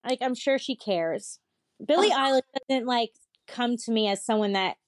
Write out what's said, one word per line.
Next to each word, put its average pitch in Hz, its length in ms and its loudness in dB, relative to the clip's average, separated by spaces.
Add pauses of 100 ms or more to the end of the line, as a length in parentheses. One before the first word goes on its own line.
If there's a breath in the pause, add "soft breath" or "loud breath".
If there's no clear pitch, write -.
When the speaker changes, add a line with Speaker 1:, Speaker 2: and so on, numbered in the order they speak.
Speaker 1:
Like, 254 140 -2
I'm 254 140 0
sure 269 240 0
she 254 180 -6
cares. 170 640 -4 (440)
Billie 370 280 4
Speaker 2:
Ugh. 277 60 2
Speaker 1:
Eilish 269 500 0
doesn't, 262 180 0
like, 240 280 0 (320)
come 240 320 -2
to 233 120 -8
me 220 180 2
as 196 140 -2
someone 214 300 2
that 190 240 0 (120)